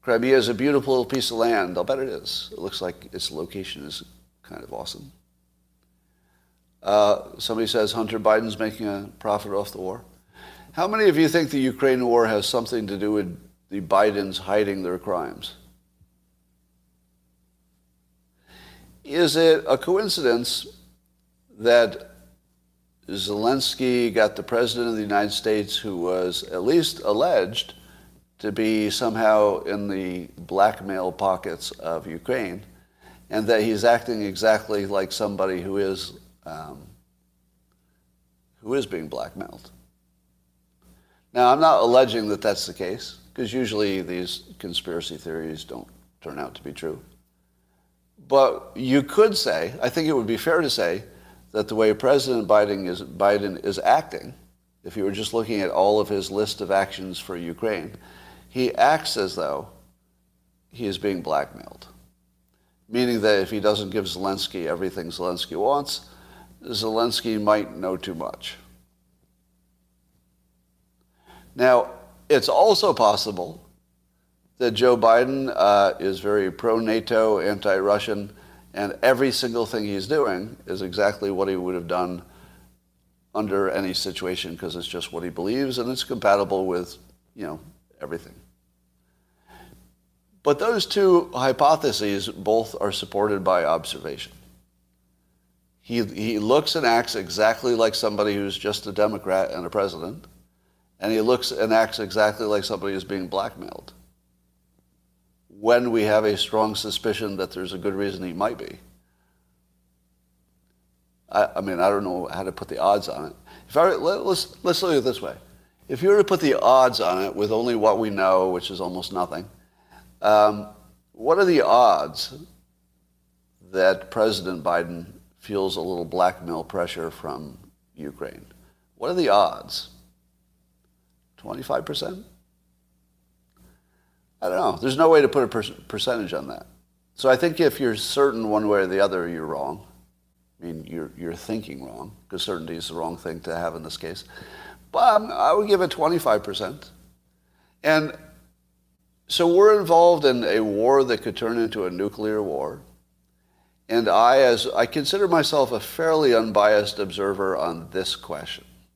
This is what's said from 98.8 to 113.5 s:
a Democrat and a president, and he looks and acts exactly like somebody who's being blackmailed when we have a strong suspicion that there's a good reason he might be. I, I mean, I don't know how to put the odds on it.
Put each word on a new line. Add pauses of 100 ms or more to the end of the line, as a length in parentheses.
a
Democrat
and
a
president, (760)
and
he
looks
and
acts
exactly
like
somebody
who's
being
blackmailed (1500)
when
we
have
a
strong
suspicion
that
there's
a
good
reason
he
might
be. (2500)
I,
I
mean,
I
don't
know
how
to
put
the
odds
on
it. (320)